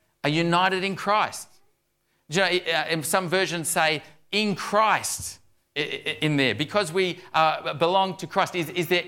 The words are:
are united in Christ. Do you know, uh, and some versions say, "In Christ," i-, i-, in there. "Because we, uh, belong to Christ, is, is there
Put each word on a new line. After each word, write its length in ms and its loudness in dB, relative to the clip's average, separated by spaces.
are 60 0
united 560 2
in 100 -4
Christ. 540 -2
Do 100 0
you 60 4
know, 260 0
uh, 160 0
and 180 -2
some 220 0
versions 400 0
say, 340 0
"In 240 0
Christ," 840 0
i-, 60 -2
i-, 400 -6
in 160 2
there. 180 4
"Because 380 -2
we, 260 0
uh, 400 2
belong 420 2
to 120 -8
Christ, 280 0
is, 140 -2
is 180 -2
there 200 2